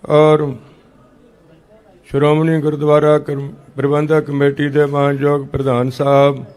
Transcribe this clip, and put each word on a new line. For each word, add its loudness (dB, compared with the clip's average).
ਔਰ 4
ਸ਼੍ਰੋਮਣੀ 0
ਗੁਰਦੁਆਰਾ 2
ਕਮ-, -8
ਪ੍ਰਬੰਧਕ 0
ਕਮੇਟੀ 0
ਦੇ 2
ਮਾਨਯੋਗ -2
ਪ੍ਰਧਾਨ -2
ਸਾਹਿਬ 0